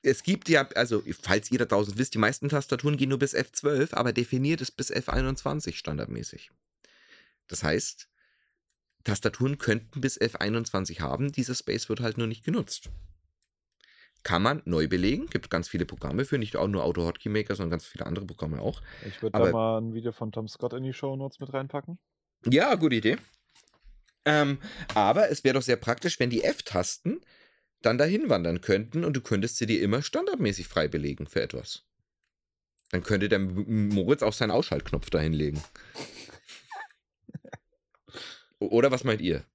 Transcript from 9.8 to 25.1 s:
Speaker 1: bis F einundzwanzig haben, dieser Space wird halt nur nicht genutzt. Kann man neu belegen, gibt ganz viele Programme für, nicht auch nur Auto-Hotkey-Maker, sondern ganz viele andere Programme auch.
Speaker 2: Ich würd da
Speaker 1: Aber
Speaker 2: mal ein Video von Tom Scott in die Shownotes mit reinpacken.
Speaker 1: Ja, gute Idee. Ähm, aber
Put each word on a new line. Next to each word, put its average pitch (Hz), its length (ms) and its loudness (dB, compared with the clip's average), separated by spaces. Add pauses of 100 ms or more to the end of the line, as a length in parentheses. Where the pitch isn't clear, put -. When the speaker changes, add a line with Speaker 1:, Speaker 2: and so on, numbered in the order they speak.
Speaker 1:
bis 131 180 0
F 117 180 0
einundzwanzig 98 640 -2
haben, 82 300 -2
dieser 123 240 -4
Space - 340 -4
wird 110 100 -2
halt 113 180 -2
nur 117 100 0
nicht 110 160 -6
genutzt. - 460 -4 (1300)
Kann 87 200 0
man 131 240 2
neu 78 240 2
belegen, 110 380 2
gibt - 220 -6
ganz 85 200 -2
viele 85 160 -2
Programme - 400 -4
für, 139 120 -2
nicht 110 200 -4
auch 95 100 2
nur 98 160 0
Auto-Hotkey-Maker, 92 720 -2
sondern 92 160 -2
ganz 85 140 -4
viele - 200 -10
andere 92 200 -4
Programme - 340 -6
auch. - 220 -4 (260)
Speaker 2:
Ich 98 140 -12
würd 110 120 -2
da 107 40 0
Speaker 1:
Aber 117 160 6
Speaker 2:
mal 113 260 2
ein 113 140 -4
Video 113 180 -4
von 110 220 -8
Tom 110 160 -6
Scott 120 240 -6
in 127 100 -8
die 131 80 -6
Shownotes 135 480 -8
mit 135 140 -10
reinpacken. 139 440 -6 (480)
Speaker 1:
Ja, 175 300 6
gute 156 220 2
Idee. 110 180 4 (1120)
Ähm, 147 320 4 (360)
aber 113 380 6